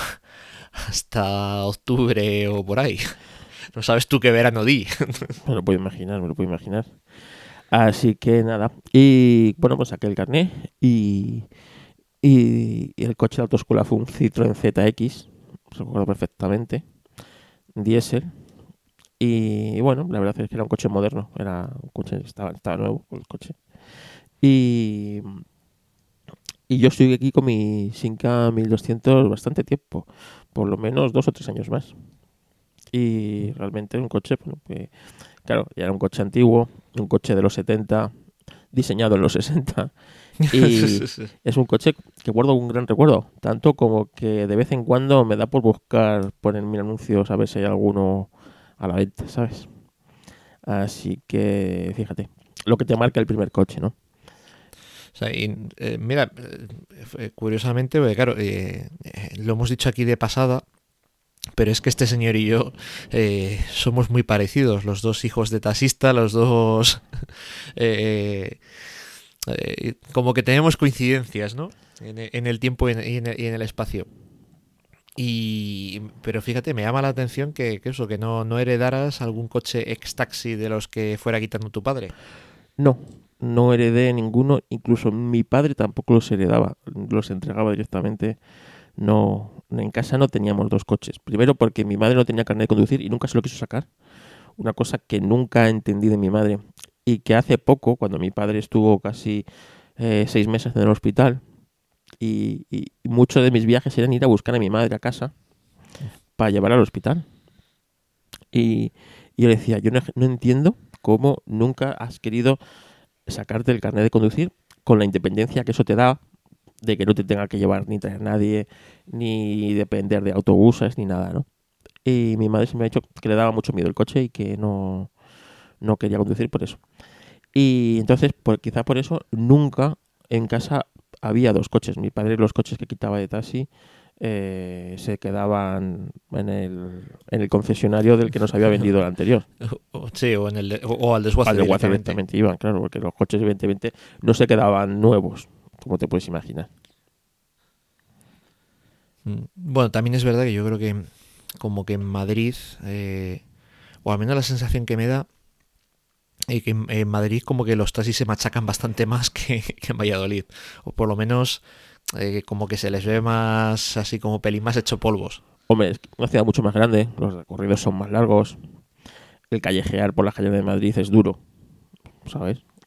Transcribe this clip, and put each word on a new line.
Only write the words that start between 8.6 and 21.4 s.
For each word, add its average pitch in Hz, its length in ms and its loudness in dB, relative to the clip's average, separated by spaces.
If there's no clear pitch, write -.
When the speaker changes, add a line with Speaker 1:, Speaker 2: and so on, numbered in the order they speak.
Speaker 2:
Y, 123 680 8
bueno, 135 180 2
pues 127 120 -2
saqué - 180 -6
el 101 80 -2
carné 143 360 0
y, 110 640 0
y, 117 720 4
y - 100 -6
el 113 120 -2
coche - 220 0
de 127 40 0
autoescuela 113 420 0
fue 113 140 0
un 120 80 -4
Citroën 117 480 0
Z 104 340 2
X, - 400 -4
recuerdo 113 360 -6
perfectamente, 101 760 -4
diésel. 113 560 0
Y, 107 580 -2
y 107 40 -2
bueno, 135 300 0
la 107 100 -2
verdad 101 200 -2
es 107 80 -6
que - 60 -12
era 110 80 -4
un 104 60 -6
coche 107 200 -2
moderno, 101 480 -2
era 92 340 -8